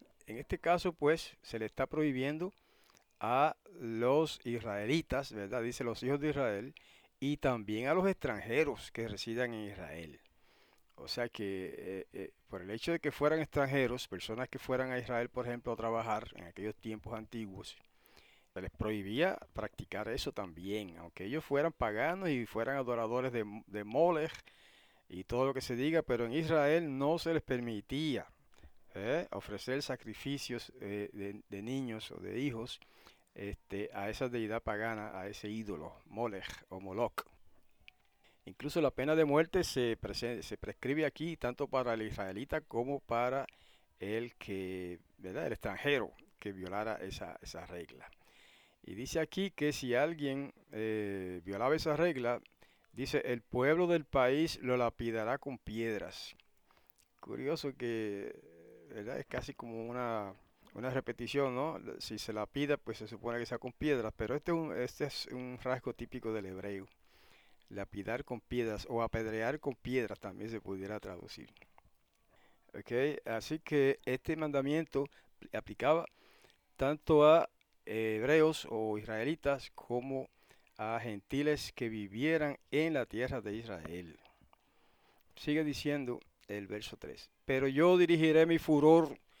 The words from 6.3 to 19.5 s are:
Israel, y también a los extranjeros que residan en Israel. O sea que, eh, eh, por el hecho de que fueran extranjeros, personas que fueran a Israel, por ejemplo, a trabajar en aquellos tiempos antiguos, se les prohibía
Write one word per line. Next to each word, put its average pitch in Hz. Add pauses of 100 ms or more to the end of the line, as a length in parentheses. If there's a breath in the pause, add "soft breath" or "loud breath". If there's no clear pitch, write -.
Israel, 123 (460 loud breath)
y 139
también 113
a 147
los 185
extranjeros 120
que 113
residan 117
en 107
Israel. 82 (760 soft breath)
O -
sea 120
que, 95
eh, 95
eh, - (180)
por 92
el 95
hecho 117
de 170
que 143
fueran 151
extranjeros, 135
personas 117
que -
fueran 131
a 127
Israel, 120
por 123
ejemplo, 120
a 117
trabajar 113
en 92
aquellos 101
tiempos 110
antiguos, 107 (760 soft breath)
se 92
les 98
prohibía 107 (160)